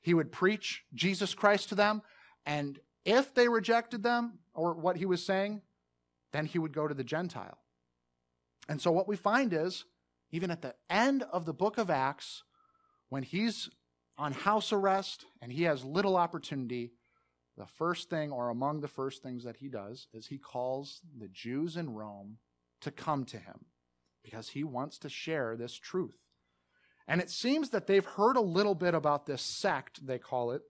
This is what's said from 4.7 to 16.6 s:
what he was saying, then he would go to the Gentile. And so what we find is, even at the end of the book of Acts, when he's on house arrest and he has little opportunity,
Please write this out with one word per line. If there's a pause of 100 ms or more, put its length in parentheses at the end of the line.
what
he
was
saying, (720)
then
he
would
go
to
the
Gentile. (1080)
And
so
what
we
find
is, (440)
even
at
the (140)
end
of
the
book
of
Acts, (640)
when
he's (460)
on
house
arrest (160)
and
he
has
little
opportunity, (640)